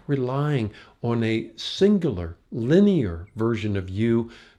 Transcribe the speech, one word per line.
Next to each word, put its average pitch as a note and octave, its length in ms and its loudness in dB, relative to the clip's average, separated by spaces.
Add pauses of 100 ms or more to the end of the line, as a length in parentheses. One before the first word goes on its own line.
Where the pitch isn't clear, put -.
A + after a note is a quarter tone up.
relying C3+ 640 -2 (320)
on A#2 200 0
a A2 320 -2
singular, D#3 800 0 (160)
linear C3 840 2
version G#2+ 420 -2
of F#2 120 -6
you A#2 420 0 (280)